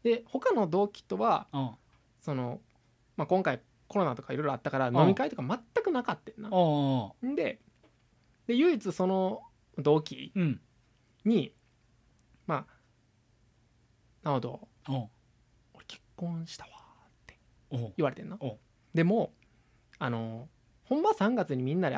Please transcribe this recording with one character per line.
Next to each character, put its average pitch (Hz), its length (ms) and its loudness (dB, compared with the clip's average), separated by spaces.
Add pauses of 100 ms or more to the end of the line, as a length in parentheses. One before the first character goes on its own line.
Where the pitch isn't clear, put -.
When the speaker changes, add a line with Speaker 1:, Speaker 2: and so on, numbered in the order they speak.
Speaker 1:
で、 233 240 0
他 403 260 0
の 214 140 2
同 190 200 2
期 - 160 -18
と 190 140 -6
は、 202 340 0
Speaker 2:
う 143 80 -4
ん。 127 120 -4 (500)
Speaker 1:
そ 151 120 -6
の、 127 280 -6 (560)
ま 156 80 -2
あ、 - 20 -4
今 185 160 2
回 131 180 -2 (260)
コ - 120 -6
ロ 180 60 2
ナ 123 100 -2
と - 60 -10
か - 100 -12
い 131 60 -4
ろ 151 60 -2
い - 40 -2
ろ 135 60 0
あ 123 40 -4
っ - 40 -20
た 147 100 -6
か 135 60 -2
ら、 131 120 2
Speaker 2:
う - 20 -2
ん。 127 60 2
Speaker 1:
飲 160 100 8
み 196 80 6
会 277 140 0
と - 60 -10
か - 60 -6
全 214 420 -4
く 370 80 -2
な 254 120 -2
か 214 100 -4
っ - 100 -10
た - 160 -18
ん - 20 -14
な。 214 80 -12
Speaker 2:
う - 20 -12
ん 190 40 0
う 180 100 6
ん 135 460 2 (120)
う 247 40 -4
ん。 - 40 -2
Speaker 1:
ん 294 40 -4
で、 - 240 -2 (880)
で、 240 80 0
唯 320 200 6
一 202 160 -4
そ 185 160 0
の 190 340 0 (380)
同 147 220 6
期 131 340 -12
Speaker 2:
う 185 80 2
ん。 131 180 0 (640)
Speaker 1:
に、 214 260 2 (920)
ま 147 220 -4
あ、 - 60 -20 (1500)
「直 139 160 0
人、 123 280 -8 (220)
Speaker 2:
う - 20 -6
ん。 135 40 -2 (760)
Speaker 1:
俺 - 140 -20
結 - 140 -20 (140)
婚 165 300 -8
し - 120 -14
た - 80 -18
わ」 - 60 -20 (360)
っ - 40 -20 (140)
て - 140 -20 (320)
Speaker 2:
う 131 60 -6
ん。 113 200 -8
Speaker 1:
言 165 60 -2
わ 135 80 0
れ - 40 -10
て - 60 -14
ん - 80 -14
な。 202 100 -12
Speaker 2:
う 139 60 -8
ん。 113 80 -8 (400)
Speaker 1:
で 165 100 4
も、 196 300 2 (640)
あ 135 140 -4
の、 113 360 -6 (360)
ほ 285 160 -2
ん - 20 0
ま 415 140 4
三 220 200 0
月 170 200 -2
に 127 80 -2
み 135 100 -2
ん 185 80 0
な 160 80 2
で - 80 -2